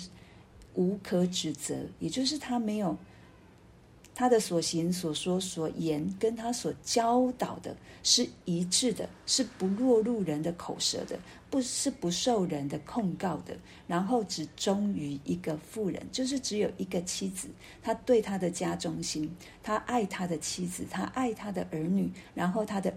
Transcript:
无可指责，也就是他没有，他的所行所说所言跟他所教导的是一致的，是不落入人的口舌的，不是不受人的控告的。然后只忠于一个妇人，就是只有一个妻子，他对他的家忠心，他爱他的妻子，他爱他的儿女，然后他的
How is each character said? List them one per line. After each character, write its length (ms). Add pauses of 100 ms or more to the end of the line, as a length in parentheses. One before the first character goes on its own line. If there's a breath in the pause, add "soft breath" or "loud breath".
(760 loud breath)
无 280
可 240
指 260
责， 220 (240)
也 100
就 160
是 120
他 220
没 180
有， 200 (1160 loud breath)
他 140
的 100
所 220
行 300
所 220
说 260
所 320
言 340 (140)
跟 160
他 160
所 300
教 520
导 260
的 160 (280 loud breath)
是 240 (180)
一 200
致 280
的， 160 (160)
是 180
不 240
落 340
入 220
人 180
的 120
口 260
舌 260
的， 140 (300 loud breath)
不 120
是 300
不 180
受 360
人 240
的 100
控 360
告 200 (100)
的。 120 (300 loud breath)
然 140
后 220
只 320
忠 380
于 320
一 120
个 200
妇 320
人， 120 (120)
就 120
是 140
只 200
有 180
一 80
个 180
妻 240
子， 220 (320 loud breath)
他 120
对 280
他 160
的 120
家 240
忠 300
心， 260 (320 loud breath)
他 180
爱 260
他 200
的 120
妻 280
子， 240
他 180
爱 260
他 180
的 200
儿 80
女， 300 (240 loud breath)
然 160
后 160
他 140
的 180